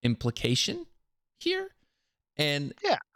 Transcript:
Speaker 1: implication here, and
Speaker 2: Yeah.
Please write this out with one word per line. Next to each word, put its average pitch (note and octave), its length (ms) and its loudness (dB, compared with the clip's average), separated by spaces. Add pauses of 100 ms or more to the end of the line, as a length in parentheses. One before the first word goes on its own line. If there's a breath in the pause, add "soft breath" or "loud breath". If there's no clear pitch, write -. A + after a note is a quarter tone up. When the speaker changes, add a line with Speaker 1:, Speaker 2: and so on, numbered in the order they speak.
Speaker 1:
implication A#2+ 840 0 (540)
here, F#4+ 300 -2 (680)
and D3 460 0
Speaker 2:
Yeah. G4 160 2 (180)